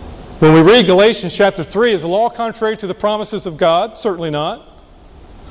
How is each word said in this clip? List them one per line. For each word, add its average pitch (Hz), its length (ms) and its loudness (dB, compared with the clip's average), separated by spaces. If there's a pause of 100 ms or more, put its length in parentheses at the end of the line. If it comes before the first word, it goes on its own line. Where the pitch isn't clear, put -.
(400)
when 156 140 6
we 160 80 8
read 208 240 6
Galatians 185 480 2
chapter 196 300 -2
three, 226 300 -2
is 170 80 -4
the 165 60 -8
law 214 220 -2
contrary 220 480 -6
to 208 100 -12
the 180 60 -8
promises 208 520 -6
of 160 120 -10
God? 180 400 0
Certainly 165 340 -6
not. 156 360 -8 (840)